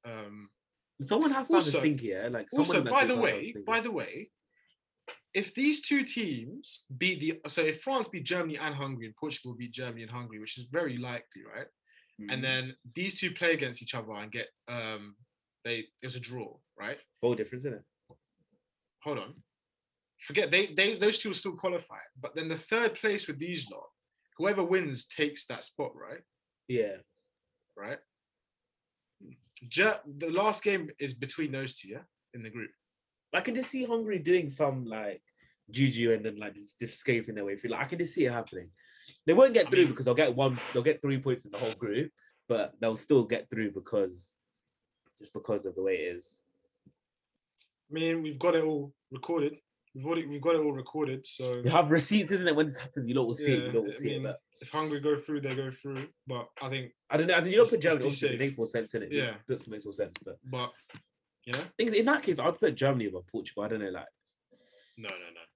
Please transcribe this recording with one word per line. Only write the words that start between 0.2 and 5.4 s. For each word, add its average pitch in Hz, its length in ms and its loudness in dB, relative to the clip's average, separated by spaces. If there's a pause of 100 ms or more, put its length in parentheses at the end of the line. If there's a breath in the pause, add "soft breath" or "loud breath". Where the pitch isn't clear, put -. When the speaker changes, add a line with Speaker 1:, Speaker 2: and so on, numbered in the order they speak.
Speaker 2:
Someone 233 300 2
has 269 180 -2
to 330 60 6
have 339 80 8
a - 40 2
Speaker 1:
also, - 120 2
Speaker 2:
stinker, 139 260 2
yeah? 101 260 -4
Like, 117 180 -6
someone 151 180 2
Speaker 1:
also, 180 120 4
Speaker 2:
in - 60 0
that - 60 0
Speaker 1:
by 262 140 6
Speaker 2:
group - 40 0
Speaker 1:
the 254 60 2
Speaker 2:
has 240 80 2
to - 40 6
have - 80 2
a - 40 -4
Speaker 1:
way, 220 120 -8
Speaker 2:
stinker. 208 200 -10
Speaker 1:
by 226 100 4
the 233 100 -4
way, 143 380 -8 (1040)
if 196 220 -2